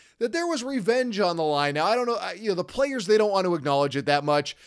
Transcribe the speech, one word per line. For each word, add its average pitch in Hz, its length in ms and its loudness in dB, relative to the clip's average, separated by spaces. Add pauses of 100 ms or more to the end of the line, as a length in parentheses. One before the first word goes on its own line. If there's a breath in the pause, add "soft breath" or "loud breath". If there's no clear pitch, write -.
(180 soft breath)
that 226 140 -2
there 339 140 -2
was 294 180 -2
revenge 247 560 0
on 175 160 0
the 165 80 -2
line. 143 300 0
Now, 151 100 0
I 208 100 2
don't 247 120 0
know, 233 100 -2
I, 185 160 -6
you 208 160 -10
know, 190 60 2
the 175 100 -2
players, 262 420 -2
they 214 120 4
don't 214 120 4
want 190 140 2
to 175 100 0
acknowledge 139 420 0
it 143 100 -4
that 143 180 2
much. 147 320 0 (100)